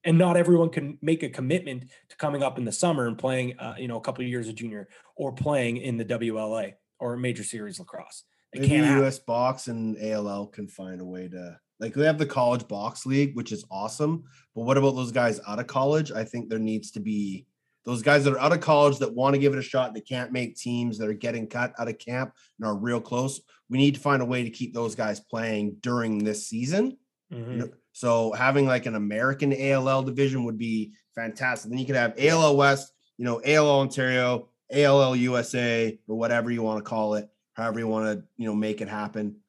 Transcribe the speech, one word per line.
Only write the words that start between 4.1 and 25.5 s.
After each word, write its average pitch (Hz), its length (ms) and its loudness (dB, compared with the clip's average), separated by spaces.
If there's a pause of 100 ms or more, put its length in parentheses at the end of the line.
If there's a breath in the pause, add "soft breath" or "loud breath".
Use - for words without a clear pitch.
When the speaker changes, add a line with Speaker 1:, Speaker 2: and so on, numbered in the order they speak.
Speaker 1:
of 123 40 -4
years 120 200 -4
of 110 80 -10
junior 107 320 -10 (260 soft breath)
or 135 180 -6
playing 127 440 -2
in 123 200 -6
the 113 80 -4
W 113 360 -4
L 110 180 -4
A 98 160 -8 (240)
or 123 180 -6
Major 120 280 -4
Series 104 340 -10
Lacrosse. - 460 -18 (280)
It 131 100 -6
Speaker 2:
Maybe 139 60 4
Speaker 1:
can't 151 180 6
happen. 139 160 6
Speaker 2:
U 135 40 4
S 131 140 -2
Box 123 480 -2
and 113 300 -4
A 107 120 -4
L 104 180 -2
L 101 160 -6
can 101 220 -12
find 92 340 -14
a 90 40 -12
way 92 240 -12
to, 87 280 -14 (220)
like, 110 160 -8
we 139 80 2
have 156 160 4
the 151 80 2
College 123 400 0
Box 107 400 -8
League, 139 300 2
which 113 160 -6
is 104 180 -10
awesome. 143 540 -4 (320 soft breath)
But 113 60 -6
what 131 140 2
about 139 200 4
those 123 160 -6
guys 120 340 2
out 107 140 -6
of 123 80 -8
college? 143 420 0
I 110 140 -4
think 117 240 -8
there 110 100 -2
needs 110 340 -4
to 107 80 -8
be 101 460 -4 (380)
those 117 180 -4
guys 143 220 6
that 139 80 4
are 127 80 -2
out 151 120 4
of 170 80 2
college 147 380 6
that 117 160 -2
wanna 139 240 4
give 139 140 4
it 135 80 -2
a - 20 -6
shot, 110 320 -2
that 107 140 -10
can't 127 240 -6
make 123 240 -4
teams, 120 420 -2
that 110 100 -4
are 107 40 -2
getting 113 340 -6
cut 120 320 -4
out 117 80 -4
of 113 120 -6
camp 123 360 -6 (240 soft breath)
and 110 80 -6
are 104 80 -2
real 117 260 -2
close. 127 400 -4 (280 soft breath)
We 127 100 -2
need 139 160 6
to - 60 -10
find 139 200 2
a 123 40 0
way 123 180 -2
to 117 80 -6
keep 120 240 -8
those 113 220 -4
guys 107 240 -4
playing 110 600 -4